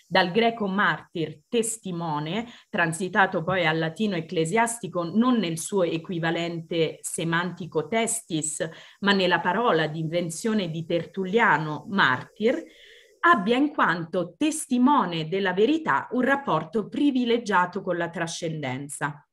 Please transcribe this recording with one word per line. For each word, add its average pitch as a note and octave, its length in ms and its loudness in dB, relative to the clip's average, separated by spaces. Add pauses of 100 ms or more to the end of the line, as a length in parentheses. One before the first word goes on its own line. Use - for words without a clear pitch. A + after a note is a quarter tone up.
dal F3+ 260 2
greco A3+ 360 2
martir, E3+ 840 -2
testimone, E3+ 960 -4 (240)
transitato F#3 760 0
poi F3+ 220 0
al D#3+ 140 2
latino F3 360 -2
ecclesiastico E3+ 880 -2
non A#3 340 2
nel E3+ 200 0
suo G3 260 0
equivalente E3 1160 -2
semantico E3 840 -4
testis, F#3 800 -2 (320)
ma G3 120 4
nella F3+ 280 4
parola F3+ 480 2
di D#3 120 -6
invenzione F3 720 -2
di D#3+ 160 -6
Tertulliano, E3+ 1040 0
martir, G3 720 0 (580)
abbia A#3+ 360 4
in D4 160 2
quanto F3 640 -2
testimone B3 880 2
della F#3 260 0
verità G#3+ 580 2
un B3 100 0
rapporto A3+ 640 0
privilegiato A#3 920 0
con F3 160 -2
la E3+ 120 -2
trascendenza. D3+ 1200 -6